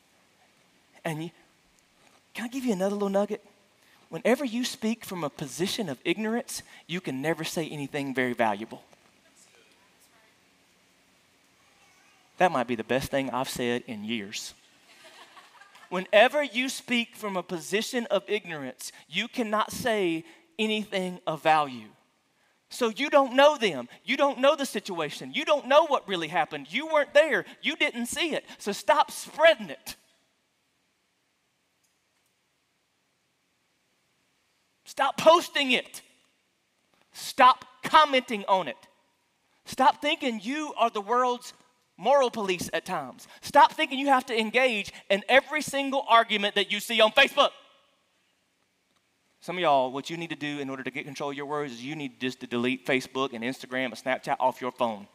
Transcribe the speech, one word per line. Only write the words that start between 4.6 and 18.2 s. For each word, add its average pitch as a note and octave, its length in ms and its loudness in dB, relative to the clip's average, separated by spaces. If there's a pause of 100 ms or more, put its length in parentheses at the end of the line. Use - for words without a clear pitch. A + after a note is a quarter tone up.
speak - 400 -4
from F3 180 -6
a C#3 60 -2
position D#3+ 580 -6
of C3+ 160 -6
ignorance, A3 580 -4 (240)
you F3 140 -6
can C3+ 220 -6
never D#3 200 -2
say D#3+ 240 -4
anything C#3 480 -6
very B2 200 0
valuable. A2 500 -2 (3500)
That F3 160 4
might B2+ 140 -2
be B2 80 -2
the A2 100 -6
best C3 260 -2
thing C3+ 200 -2
I've B2 180 -4
said A#2+ 380 -4
in G#2+ 180 -12
years. G#2+ 480 -8 (1400)
Whenever A3+ 480 4
you B3+ 260 -4
speak A#3+ 460 -4
from G3+ 220 -6
a F3 80 -2
position G3 640 -4
of - 200 0